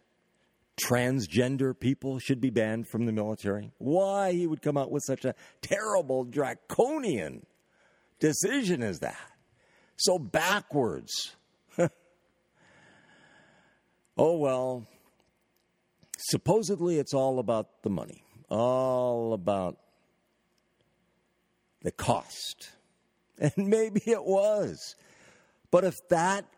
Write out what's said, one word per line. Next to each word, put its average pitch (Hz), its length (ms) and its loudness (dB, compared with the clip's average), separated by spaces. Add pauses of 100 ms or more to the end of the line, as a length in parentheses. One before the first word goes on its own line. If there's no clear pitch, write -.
(800)
transgender 127 960 0
people 131 420 -2
should 127 220 -2
be 131 80 2
banned 110 380 0
from 117 180 -2
the 113 60 0
military, 104 640 -4
why 190 560 0
he 175 140 0
would 156 140 -4
come 147 160 0
out 135 140 -2
with 143 120 -2
such 131 220 -4
a 127 100 -2 (260)
terrible, 185 640 0
draconian 131 1200 -2 (720)
decision 180 640 0
as 95 160 -4
that, - 180 -6 (800)
so 185 220 2
backwards. 139 1160 -2 (420)
<laughs> 175 120 2 (2250)
Oh, 165 220 4
well, 127 480 -2 (1300)
supposedly 175 800 0
it's 139 160 -2
all 131 240 2
about 110 420 -2
the 107 80 -2
money, 80 340 -6 (240)
all 123 840 0
about 95 460 -2 (2000)
the 113 80 -2
cost. - 840 -4
<laughs> - 40 -20 (600)
And 190 280 0
maybe 220 380 2
it 220 180 2
was. 196 720 0 (760)
But 175 120 8
if 180 120 0 (140)
that 185 360 2 (120)